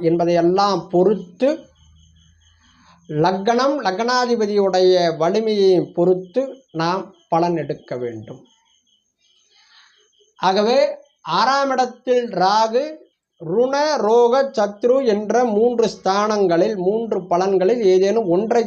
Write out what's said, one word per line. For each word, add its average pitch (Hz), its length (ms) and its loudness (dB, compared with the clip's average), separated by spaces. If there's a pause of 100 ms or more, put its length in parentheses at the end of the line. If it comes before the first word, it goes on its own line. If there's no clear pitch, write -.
என்பதையெல்லாம் 170 880 2
பொறுத்து 208 760 0 (1400)
லக்னம், 196 720 0
லக்னாதிபதியுடைய 196 1400 0
வலிமையை 196 640 0 (100)
பொறுத்து 185 680 -2 (160)
நாம் 165 420 -6 (140)
பலன் 170 280 0
எடுக்க 143 400 -8
வேண்டும். 120 460 -10 (2000)
ஆகவே 220 560 0 (360)
ஆறாம் 262 400 0
இடத்தில் 247 640 -2
ராகு 220 640 0 (420)
ருண, 220 340 -2 (220)
ரோக, 240 460 2 (100)
சத்ரு 226 440 2 (100)
என்ற 214 380 0
மூன்று 226 440 2
ஸ்தானங்களில், 202 880 0
மூன்று 208 440 -2
பலன்களில் 190 640 0
ஏதேனும் 196 460 2
ஒன்றை 220 380 0